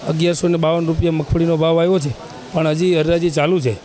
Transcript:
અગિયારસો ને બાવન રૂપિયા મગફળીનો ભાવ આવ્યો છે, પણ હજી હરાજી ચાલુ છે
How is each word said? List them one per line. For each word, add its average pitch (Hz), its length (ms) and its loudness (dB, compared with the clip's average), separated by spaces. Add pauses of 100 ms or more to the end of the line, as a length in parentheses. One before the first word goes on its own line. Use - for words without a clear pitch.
અગિયારસો 170 420 0
ને 170 80 2
બાવન 165 300 0
રૂપિયા 170 260 0
મગફળીનો 165 440 0
ભાવ 165 220 2
આવ્યો 180 200 2
છે, 143 140 -2 (400)
પણ 160 160 0
હજી 175 260 2
હરાજી 170 360 2
ચાલુ 156 300 0
છે 123 120 0 (120)